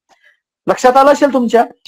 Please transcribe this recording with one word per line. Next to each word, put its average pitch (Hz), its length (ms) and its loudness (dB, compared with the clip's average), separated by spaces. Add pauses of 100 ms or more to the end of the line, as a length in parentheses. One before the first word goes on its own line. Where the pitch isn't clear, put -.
(680)
लक्षात 254 300 0
आलं 277 140 4
असेल 277 220 0
तुमच्या? 240 300 0 (240)